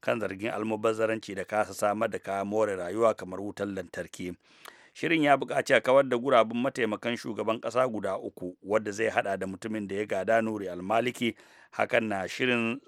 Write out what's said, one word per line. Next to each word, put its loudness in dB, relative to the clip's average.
kan 0
zargin -4
almubazzaranci 0
da -6
kasa -2
samar 0
da -8
kayan -4
more 0
rayuwa 2
kamar -10
wutar -6
lantarki. -8
Shirin 2
ya 8
buƙaci 2
a 8
kawar 6
da 2
gurabun 6
mataimakan -2
shugaban -2
ƙasa 2
guda -2
uku, -10
wadda 0
zai 0
haɗa 0
da -4
mutumin -6
da -6
ya -2
gada 2
Nuri -4
Al-Maliki. -2
Hakan 0
na -2
shirin, 0